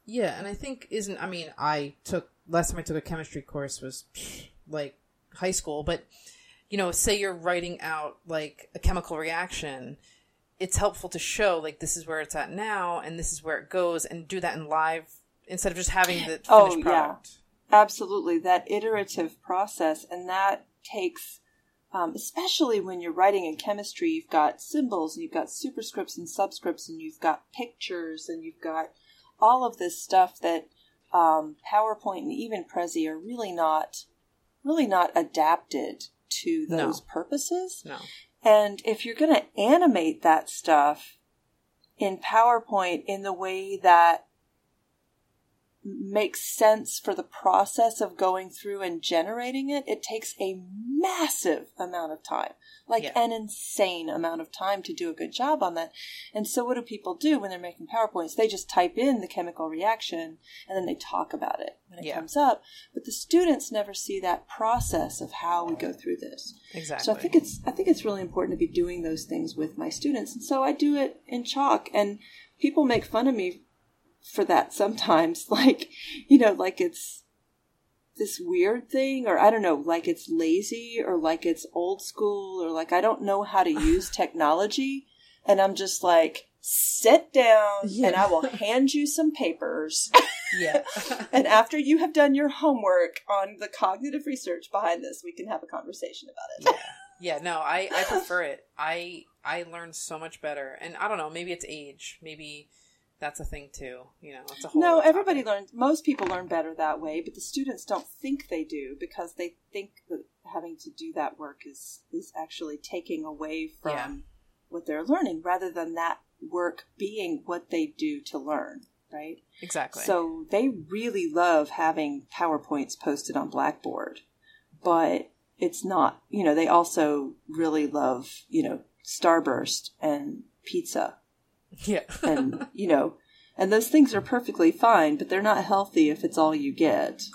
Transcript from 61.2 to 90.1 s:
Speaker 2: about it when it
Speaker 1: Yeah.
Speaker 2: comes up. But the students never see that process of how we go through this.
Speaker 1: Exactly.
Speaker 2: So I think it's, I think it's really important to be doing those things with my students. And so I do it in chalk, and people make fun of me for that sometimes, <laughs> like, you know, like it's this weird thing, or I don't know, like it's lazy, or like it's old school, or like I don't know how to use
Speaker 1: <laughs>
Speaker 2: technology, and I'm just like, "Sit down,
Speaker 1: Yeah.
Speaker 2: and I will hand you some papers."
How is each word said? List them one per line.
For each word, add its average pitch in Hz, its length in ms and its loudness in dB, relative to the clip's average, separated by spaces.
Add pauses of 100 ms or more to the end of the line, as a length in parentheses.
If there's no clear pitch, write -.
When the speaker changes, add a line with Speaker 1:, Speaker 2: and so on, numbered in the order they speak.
Speaker 2:
about - 280 -4
it - 160 -8 (120)
when 180 100 -20
it 170 60 -14
Speaker 1:
Yeah. 151 100 -6
Speaker 2:
comes 160 220 -6
up. 277 260 4 (320)
But - 100 -8
the - 60 -12
students 330 640 2
never 208 200 -2
see 196 280 -6
that 180 260 -2
process 220 720 -2
of - 120 -10
how 170 320 -2
we 170 100 -2
go 180 180 -6
through 175 260 -6
this. - 360 -14 (200)
Speaker 1:
Exactly. 156 320 -8
Speaker 2:
So - 60 2
I - 60 0
think - 160 -4
it's, - 320 4
I 254 60 -4
think 381 160 -2
it's - 160 4
really 202 160 -2
important 180 360 -2
to 170 100 0
be 165 60 -4
doing 175 300 -2
those 160 220 -6
things 160 320 -6
with 156 200 -6
my - 120 -6
students. 285 440 -4
And - 120 -12
so 262 180 0
I 269 80 2
do 294 240 2
it 277 320 -2
in 247 160 -6
chalk, 247 500 0
and 208 280 0 (400)
people 285 240 2
make 240 200 2
fun 226 220 0
of 269 80 4
me 180 280 -6 (600)
for - 220 -2
that - 280 2
sometimes, 170 720 0
<laughs> - 40 -4
like, 262 400 4 (380)
you 277 100 12
know, 220 140 8
like - 280 -2
it's - 440 -6 (920)
this 208 240 -6
weird 180 480 0
thing, 269 380 0
or 185 100 2
I 208 140 8
don't 220 120 2
know, 175 120 4
like 165 320 -2
it's 170 240 -4
lazy, 214 720 0
or 180 140 0
like 160 260 0
it's 165 300 -2
old 180 280 -4
school, 196 640 -4
or 165 60 -4
like 160 220 -4
I 175 80 4
don't 220 220 0
know 202 200 0
how 190 220 2
to 175 60 0
use 170 400 2
Speaker 1:
<laughs> - 40 -12
Speaker 2:
technology, 208 920 0 (360)
and 196 160 6
I'm 196 140 6
just 185 300 -4
like, 165 440 4 (120)
"Sit - 720 4
down, 220 560 6
Speaker 1:
Yeah. 208 200 0
Speaker 2:
and 180 80 2
I 190 140 6
will 165 120 2
hand 254 520 0
you 294 140 0
some 311 240 2
papers." - 800 -4 (440)